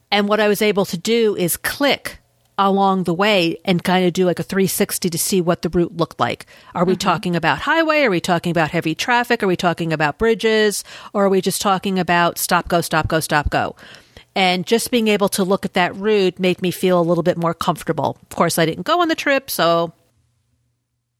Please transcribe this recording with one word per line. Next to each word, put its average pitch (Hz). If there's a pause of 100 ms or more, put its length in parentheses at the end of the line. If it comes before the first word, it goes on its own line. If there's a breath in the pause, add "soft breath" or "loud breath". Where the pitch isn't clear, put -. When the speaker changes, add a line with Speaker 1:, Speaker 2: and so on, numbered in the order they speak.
Speaker 1:
And 202
what 208
I 208
was 208
able 202
to -
do 220
is 170
click - (360)
along 196
the 175
way 185
and 175
kind 185
of 175
do, 185
like, 175
a -
three 190
sixty -
to 160
see 185
what 170
the 180
route 170
looked 165
like. 117 (280 loud breath)
Are 180
we 185
Speaker 2:
Mm-hmm. 175
Speaker 1:
talking 175
about 156
highway? 311
Are 226
we 175
talking 175
about 156
heavy 160
traffic? 240
Are 208
we 180
talking 165
about 151
bridges? 220 (280 loud breath)
Or 202
are -
we 190
just -
talking 190
about 175
stop, -
go, 175
stop, 160
go, 160
stop, 151
go? 117 (580 loud breath)
And 185
just 226
being 226
able 202
to -
look 185
at 190
that 175
route 196
made 180
me 180
feel 180
a -
little 170
bit 170
more 170
comfortable. - (120)
Of -
course, 170
I 165
didn't 165
go 339
on 339
the 320
trip, 269
so. 170 (1300)